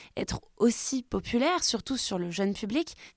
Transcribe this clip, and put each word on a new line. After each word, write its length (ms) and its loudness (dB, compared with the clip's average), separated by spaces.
être 260 -4
aussi 440 2
populaires, 640 0
surtout 340 0
sur 220 0
le 100 -4
jeune 240 0
public. 420 -2